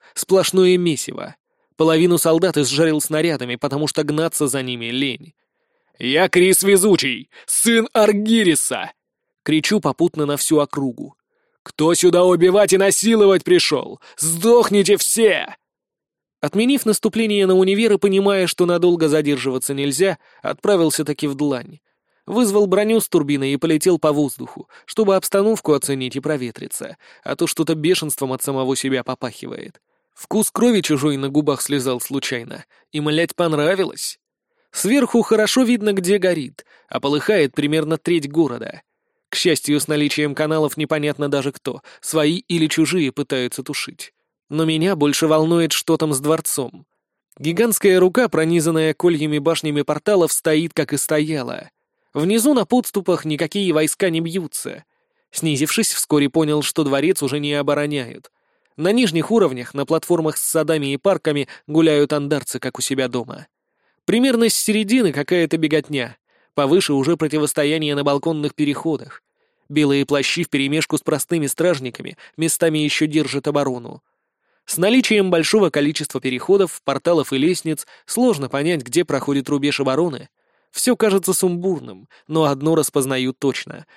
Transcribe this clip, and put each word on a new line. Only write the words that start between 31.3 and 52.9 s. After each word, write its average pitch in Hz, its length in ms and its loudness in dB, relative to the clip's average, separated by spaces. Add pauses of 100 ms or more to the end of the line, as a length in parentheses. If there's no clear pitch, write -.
слезал 131 380 -2
случайно, - 640 -8 (260)
и, 151 100 -6
млять, 151 360 0
понравилось. 165 800 -2 (540)
Сверху 233 500 2
хорошо 214 400 2
видно, 214 300 2
где 196 260 0
горит, 170 480 -4 (220)
а 127 100 -6
полыхает 143 560 0
примерно 151 420 -2
треть 160 320 -2
города. 147 540 -2 (460)
К - 60 -12
счастью, 151 460 0
с - 80 -6
наличием 147 460 -2
каналов 151 420 -2
непонятно 147 520 -6
даже 139 240 -4
кто, 123 300 -12 (180)
свои 156 380 -2 (100)
или 165 200 0
чужие 151 440 0
пытаются 131 500 -6
тушить. - 500 -12 (360)
Но 156 160 -2
меня 160 300 0
больше 147 320 0
волнует, 160 460 2
что - 240 0
там 156 160 -2
с 135 80 -4
дворцом. 147 640 -4 (520)
Гигантская 185 640 2
рука, 185 280 4
пронизанная 160 640 0
кольями 151 440 0
башнями 147 440 -2
порталов, 165 500 0
стоит, 160 400 0
как 151 200 -2
и 143 40 0
стояла. 151 760 -4 (440)
Внизу 214 400 2
на 220 100 2
подступах 190 600 -2